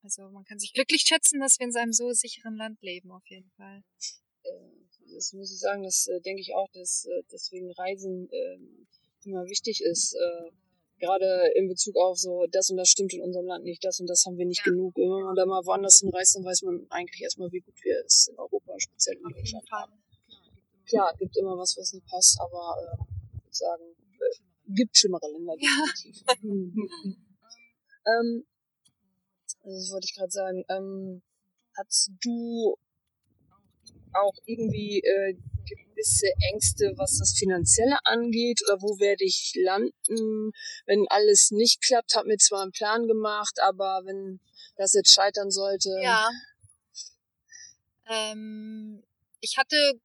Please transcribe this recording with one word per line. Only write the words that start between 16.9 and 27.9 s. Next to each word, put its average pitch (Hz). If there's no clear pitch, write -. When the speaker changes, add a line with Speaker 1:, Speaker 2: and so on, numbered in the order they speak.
Speaker 2:
erstmal, 175
wie 180
gut -
wir -
es -
in -
Europa, -
speziell -
in 180
Speaker 1:
Auf 175
jeden -
Speaker 2:
Deutschland -
Speaker 1:
Fall. 208
Speaker 2:
haben. -
Klar, 196
gibt 190
immer 190
was, 185
was 190
nicht 185
passt, -
aber, 175
äh, 170
ich -
würd -
sagen, -
äh, -
gibt 226
schlimmere 170
Länder, 165
Speaker 1:
Ja. 285
Speaker 2:
definitiv. -
<laughs> 202